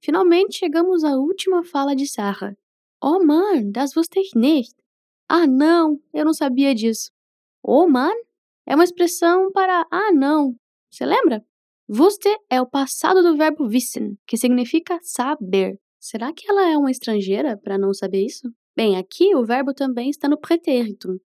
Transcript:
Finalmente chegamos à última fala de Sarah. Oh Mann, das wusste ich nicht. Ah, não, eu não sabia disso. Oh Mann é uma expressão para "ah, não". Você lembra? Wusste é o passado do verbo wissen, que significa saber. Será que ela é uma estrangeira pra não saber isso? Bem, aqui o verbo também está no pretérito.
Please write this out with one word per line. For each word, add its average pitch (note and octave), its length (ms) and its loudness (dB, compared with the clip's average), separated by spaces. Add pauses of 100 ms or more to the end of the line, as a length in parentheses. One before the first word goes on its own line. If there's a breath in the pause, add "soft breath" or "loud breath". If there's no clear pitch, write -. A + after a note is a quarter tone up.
Finalmente F4+ 560 2
chegamos E4+ 460 0
à C#4+ 140 0
última F4 480 -2
fala C#4 300 -2
de C4+ 100 -2
Sarah. G3+ 500 -6 (460)
Oh D#4+ 220 2
Mann, D#4 500 2
das C4 220 -4
wusste E4 260 -2
ich G4 140 -6
nicht. B3+ 380 2 (540)
Ah, E4+ 180 2
não, D4+ 540 2 (140)
eu D4+ 100 -2
não D#4 100 2
sabia C#4 400 0
disso. A3 380 -2 (500)
Oh D4 280 4
Mann C#4+ 260 2 (500)
é - 80 -2
uma D#4+ 120 6
expressão F4 680 0
para F#4 400 0
"ah, G4 220 0
não". C#4 420 2 (340)
Você - 160 -10
lembra? D4+ 380 0 (460)
Wusste E4+ 400 2 (200)
é B3+ 120 0
o B3+ 40 -2
passado C#4 560 0
do E4+ 140 4
verbo D4+ 320 0
wissen, G#3+ 580 -4
que A#3 120 -6
significa B3+ 640 -2
saber. G3 760 -4 (220)
Será A#3 320 -10
que - 180 -18
ela G4 220 2
é D4+ 60 2
uma C#4+ 140 2
estrangeira G#3+ 680 -4
pra G3 200 -6
não G3 160 0
saber F#3+ 300 -4
isso? B3 260 -8 (280)
Bem, G#3+ 200 2
aqui F4 380 0
o B3+ 80 2
verbo B3+ 300 -2
também B3+ 360 -4
está D4 200 -4
no D4+ 100 0
pretérito. A#3+ 880 -2